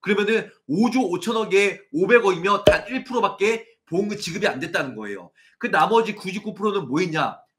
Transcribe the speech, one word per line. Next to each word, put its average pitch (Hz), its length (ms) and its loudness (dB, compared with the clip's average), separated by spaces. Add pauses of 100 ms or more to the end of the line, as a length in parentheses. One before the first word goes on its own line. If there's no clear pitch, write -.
그러면은 202 500 0 (160)
오조 226 420 2
오천억에 196 680 0 (140)
오백억이면 196 720 2
단 - 240 4
일 262 160 -6
프로밖에 220 640 -2 (200)
보험금 208 300 -2
지급이 196 320 -4
안 131 120 -4
됐다는 160 360 -4
거예요. 101 340 -10 (280)
그 240 120 -4
나머지 202 440 2
구십구 196 400 -8
프로는 196 340 -2
뭐 139 120 0
했냐? 156 380 -2 (200)